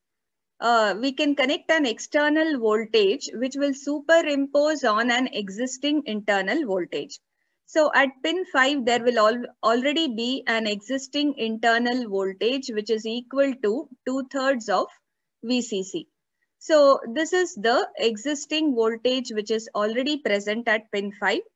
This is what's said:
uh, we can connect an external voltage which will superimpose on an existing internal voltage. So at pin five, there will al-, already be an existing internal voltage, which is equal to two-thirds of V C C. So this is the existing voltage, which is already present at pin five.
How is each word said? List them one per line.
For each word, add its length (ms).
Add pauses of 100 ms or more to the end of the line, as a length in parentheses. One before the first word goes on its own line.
(600)
uh, 380
we 140
can 220
connect 360
an 140
external 760
voltage 760
which 220
will 180
superimpose 1080
on 280
an 220
existing 760
internal 600
voltage. 520 (540)
So 220
at 140 (160)
pin 280
five, 320
there 200
will 160
al-, 300 (120)
already 500
be 360
an 180
existing 680
internal 720
voltage, 680
which 160
is 160
equal 460 (100)
to 260 (180)
two-thirds 600
of 200 (560)
V 180
C 220
C. 240 (500)
So 400 (160)
this 180
is 220
the 420
existing 800
voltage, 580
which 200
is 200
already 460
present 480
at 240
pin 300
five. 220 (140)